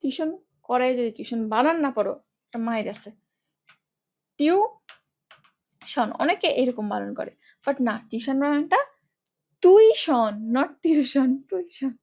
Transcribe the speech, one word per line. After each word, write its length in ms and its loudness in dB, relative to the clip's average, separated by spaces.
টিউশন 360 -6
করাই 340 0
যদি 140 -2
টিউশন 380 -8
বানান 300 2
না 120 0
পড়ো, 220 -2
একটা 460 -16
মায়ের 300 -4
আছে। 220 -14
tuition, 1700 -4
অনেকে 360 -2
এরকম 420 -2
বানান 240 -6
করে, 180 -10
but 180 -2
না, 260 -4
টিউশন 300 -4
বানানটা 380 0
tuition, 680 6
not 160 0
টিউশন, 540 2
তুইশন। 540 -8